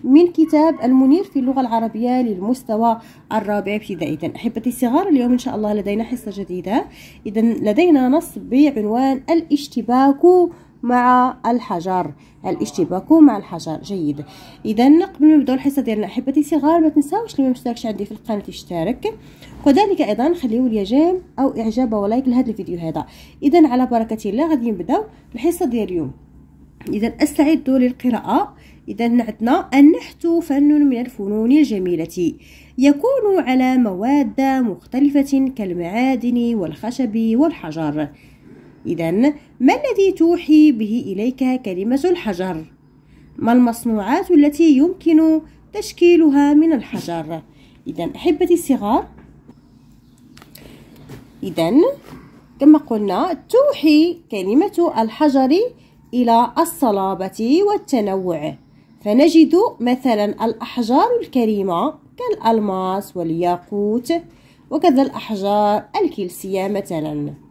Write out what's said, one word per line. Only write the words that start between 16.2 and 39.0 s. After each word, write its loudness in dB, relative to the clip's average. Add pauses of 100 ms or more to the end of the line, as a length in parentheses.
الصغار، 2
ما 4
تنساوش -2
اللي 0
ما 2
مشتركش -6
عندي -6
في -16
القناة -8
يشترك، -6 (480)
وكذلك 2
أيضا 0
خليو -2
لي -2
جيم 0 (180)
أو -2
إعجاب -2
ولايك -2
لهذا 0
الفيديو -10
هذا. -6 (380)
إذن 6
على 0
بركة -4
الله -2
غادي 0
نبداو -2 (320)
الحصة -2
ديال -2
اليوم. -4 (760)
إذن -4 (100)
استعدوا 0
للقراءة. -2 (320)
إذن 0
عندنا: -2
"النحت 4
فن 2
من 0
الفنون -2
الجميلة، 0 (440)
يكون 2
على 0
مواد 0
مختلفة 0
كالمعادن -2
والخشب -4
والحجر." -2 (800)
إذن 0 (260)